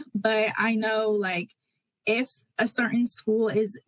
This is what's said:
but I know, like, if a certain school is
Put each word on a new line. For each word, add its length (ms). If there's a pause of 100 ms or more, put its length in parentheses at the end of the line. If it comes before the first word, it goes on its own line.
(160)
but 420
I 180
know, 340
like, 400 (560)
if 240 (280)
a 100
certain 380
school 440
is 380